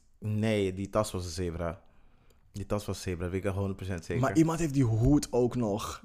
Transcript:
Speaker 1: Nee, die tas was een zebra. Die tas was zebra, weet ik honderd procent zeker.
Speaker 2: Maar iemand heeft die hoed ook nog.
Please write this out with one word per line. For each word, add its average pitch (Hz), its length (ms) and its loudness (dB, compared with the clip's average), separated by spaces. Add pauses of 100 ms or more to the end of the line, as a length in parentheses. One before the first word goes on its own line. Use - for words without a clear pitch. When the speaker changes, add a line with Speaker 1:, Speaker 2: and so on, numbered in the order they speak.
(180)
Speaker 1:
Nee, 107 560 2
die 95 160 -6
tas 107 220 0
was 90 120 -4
een 87 60 -8
zebra. 85 500 -4 (720)
Die 101 140 -8
tas 104 200 -4
was 98 160 -6
zebra, 90 260 -4
weet 92 160 -2
ik 101 80 -2
honderd 98 240 -2
procent 92 280 -6
zeker. 92 180 -2
Speaker 2:
Maar 131 140 0
iemand 165 220 4
heeft 156 160 -2
die 139 100 4
hoed 127 460 4
ook 120 260 2
nog. 107 480 -2